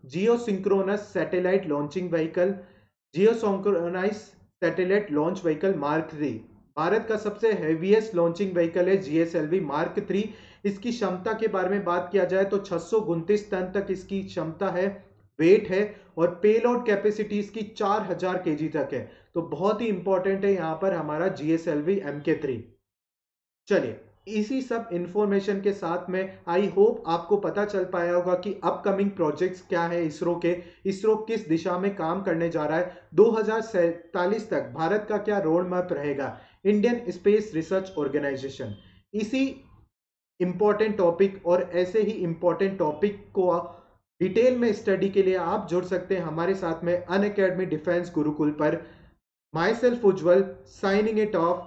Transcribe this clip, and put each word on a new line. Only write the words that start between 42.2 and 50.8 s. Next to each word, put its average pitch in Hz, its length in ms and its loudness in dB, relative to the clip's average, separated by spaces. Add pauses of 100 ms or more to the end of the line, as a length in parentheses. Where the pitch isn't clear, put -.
topic 180 400 0 (160)
को 180 160 2 (680)
detail 233 360 4
में 240 160 2
study 196 360 0
के 190 140 2
लिए 185 120 4
आप 175 340 -2
जुड़ 180 140 0
सकते 185 320 -2
हैं 175 80 -4
हमारे 165 320 -2
साथ 170 280 -4
में 175 240 0
Unacademy 190 640 0
Defense 170 460 -2
Gurukul 151 360 0 (100)
पर। 151 200 0 (720)
Myself 233 520 2
Ujwal, 175 380 6 (320)
signing 214 500 2